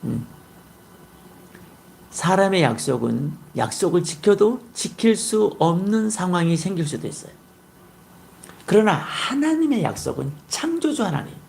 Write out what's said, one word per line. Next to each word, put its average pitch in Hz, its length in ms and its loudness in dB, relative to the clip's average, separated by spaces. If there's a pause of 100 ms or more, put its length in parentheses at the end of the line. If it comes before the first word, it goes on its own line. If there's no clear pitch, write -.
음, - 200 -6 (1900)
사람의 190 520 2
약속은 120 720 0 (240)
약속을 165 480 0
지켜도 208 560 2 (120)
지킬 - 440 0
수 214 420 0
없는 196 500 2
상황이 180 480 0
생길 170 300 -2
수도 127 200 -8
있어요. - 260 -12 (1300)
그러나 208 280 4
하나님의 285 920 0
약속은 135 500 -4 (160)
창조주 311 560 -2
하나님 147 300 -4 (140)